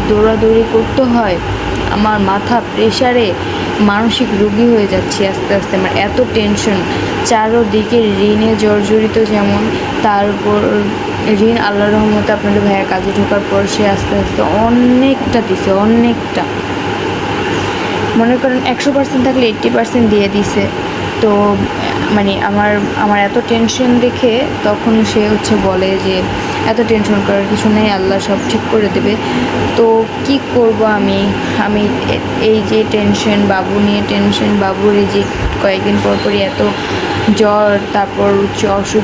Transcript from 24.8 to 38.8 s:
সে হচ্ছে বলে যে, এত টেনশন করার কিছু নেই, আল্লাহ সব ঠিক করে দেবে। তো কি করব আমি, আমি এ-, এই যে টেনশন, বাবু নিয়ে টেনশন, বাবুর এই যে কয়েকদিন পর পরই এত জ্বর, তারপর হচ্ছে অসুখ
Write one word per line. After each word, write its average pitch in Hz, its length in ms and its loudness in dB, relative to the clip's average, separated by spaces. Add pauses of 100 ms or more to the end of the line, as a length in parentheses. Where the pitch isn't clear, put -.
সে 208 160 2
হচ্ছে 214 340 0
বলে 190 420 0
যে, 190 160 0 (460)
এত 220 200 0
টেনশন 208 400 2
করার 202 220 0
কিছু 208 200 0
নেই, 214 220 2
আল্লাহ 190 280 0
সব 196 180 -2 (120)
ঠিক 220 120 0 (100)
করে 214 220 2
দেবে। - 220 0 (640)
তো 226 280 2 (200)
কি 277 140 0 (160)
করব 226 280 2
আমি, 202 500 0 (240)
আমি 208 300 0 (220)
এ-, - 340 -4
এই 220 260 2
যে 220 220 2
টেনশন, 202 560 0
বাবু 196 320 0
নিয়ে 208 280 2
টেনশন, 208 520 0
বাবুর 196 340 2
এই 202 200 4
যে 202 100 2 (400)
কয়েকদিন 202 400 0
পর 202 200 0
পরই 202 140 0
এত 190 320 -2 (680)
জ্বর, 208 420 2 (140)
তারপর 196 360 0
হচ্ছে 202 380 0
অসুখ 202 360 0